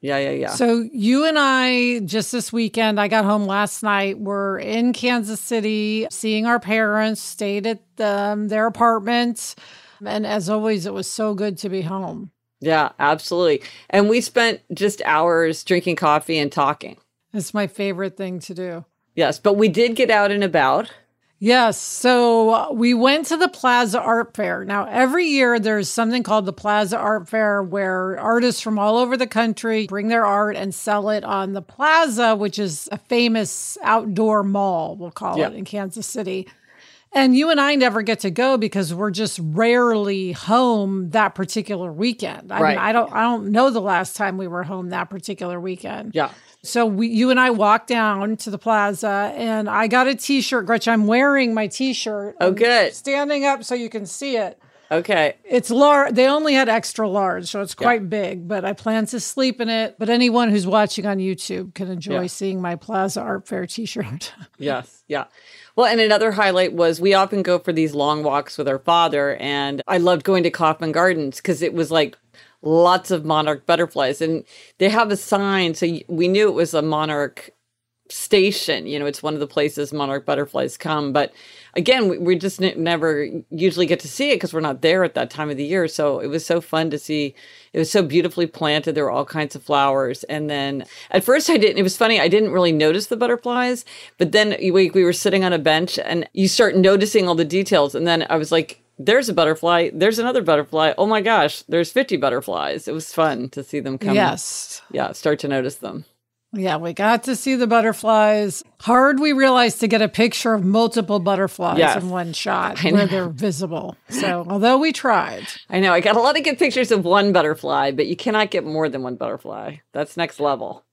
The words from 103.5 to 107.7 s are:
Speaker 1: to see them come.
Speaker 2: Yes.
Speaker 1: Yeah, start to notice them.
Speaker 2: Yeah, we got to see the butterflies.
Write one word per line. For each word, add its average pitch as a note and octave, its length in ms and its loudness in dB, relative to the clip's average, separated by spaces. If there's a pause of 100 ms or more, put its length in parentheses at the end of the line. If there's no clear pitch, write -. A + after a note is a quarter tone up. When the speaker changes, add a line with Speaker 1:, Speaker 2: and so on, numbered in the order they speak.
Speaker 1:
to C#3 140 -12
see D3 160 -8
them C3+ 180 -8
come. G3+ 160 -2
Speaker 2:
Yes. - 640 -2 (120)
Speaker 1:
Yeah, - 200 -2
start D3 280 -2
to D3 80 -8
notice C3+ 280 -4
them. A2 280 -12 (480)
Speaker 2:
Yeah, F#3 240 -4
we E3 180 -8
got A3 300 0
to B3 120 -4
see C4+ 200 -2
the A#3+ 100 0
butterflies. G#3+ 960 2 (180)